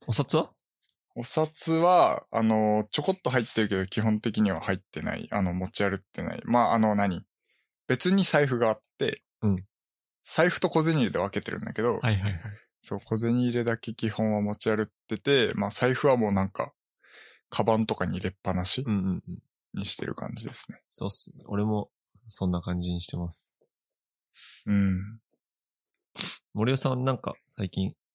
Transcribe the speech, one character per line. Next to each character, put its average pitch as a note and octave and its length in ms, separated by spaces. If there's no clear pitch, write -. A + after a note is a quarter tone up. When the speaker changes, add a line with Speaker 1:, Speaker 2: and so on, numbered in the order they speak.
Speaker 1:
お A#2 60
札 - 220
は？ - 160
Speaker 2:
お A#2+ 60
札 D#3 480
は、 D#3+ 580
あ A2+ 140
の、 G#2+ 480
ち - 80
ょ C#3+ 40
こ F#3+ 140
っ - 40
と - 80
入 B2 140
っ - 20
て - 160
る G#2 80
け G2 80
ど、 F#2+ 80
基 G#2+ 160
本 G#2+ 180
的 A2 220
に G2+ 100
は D#2+ 80
入 G2 160
っ F2+ 40
て - 220
な - 140
い。 E2+ 160
あ G2+ 100
の、 F2+ 120
持 F2+ 160
ち - 160
歩 G2 100
っ F#2+ 40
て - 240
な E2 120
い。 - 80
ま A#2 280
あ、 - 20
あ A#2 60
の、 A2 140
何？ G2+ 320
別 C3 260
に G3 120
財 D3 220
布 B2+ 120
が A#2 100
あ A2 40
っ - 100
て、 - 260
Speaker 1:
う A2 60
ん。 F#2+ 180
Speaker 2:
財 E3+ 240
布 - 100
と F#3 80
小 E3 160
銭 D#3+ 120
入 C3+ 100
れ F#2+ 60
で E2 80
分 G2 100
け - 120
て - 100
る - 80
ん - 20
だ - 100
け - 100
ど、 A2+ 180
Speaker 1:
は A#2 120
い G#2 60
は G2 120
い G2 40
は F2+ 40
い。 E2+ 40
Speaker 2:
そ - 160
う、 - 20
小 - 180
銭 A#2 220
入 B2 140
れ A#2+ 100
だ A2+ 140
け - 160
基 A2 160
本 A2 240
は G#2 80
持 G#2 160
ち - 120
歩 A2 140
っ G#2+ 40
て A2 100
て、 B2+ 380
ま G2+ 120
あ、 - 20
財 B2+ 240
布 B2 140
は C3 100
も A2 120
う - 40
な G2 100
ん F#2+ 60
か、 - 240
カ - 140
バ A2 140
ン A2 80
と A2 100
か F#2 100
に F#2 120
入 F2+ 80
れ F#2 60
っ - 20
ぱ F#2+ 100
な F2+ 120
し - 200
Speaker 1:
う A#2 60
ん G#2 60
う F#2+ 40
ん F#2 240
う F2 60
ん。 F2 80
Speaker 2:
に G2 120
し - 100
て - 100
る - 100
感 - 200
じ A2 100
で - 80
す - 160
ね。 - 200
Speaker 1:
そ - 160
う - 20
っ - 40
す - 240
ね。 - 120
俺 G2+ 160
も G#2+ 280
そ - 180
ん F2+ 60
な F2 100
感 F2 200
じ F2 80
に F2 120
し - 60
て - 80
ま F2 160
す。 - 300
Speaker 2:
う G#2 80
ん。 G2 460
Speaker 1:
森 A2+ 200
尾 C3+ 40
さ C3 160
ん、 B2+ 120
な C3 80
ん A#2+ 40
か - 180
最 G2 200
近 F#2+ 240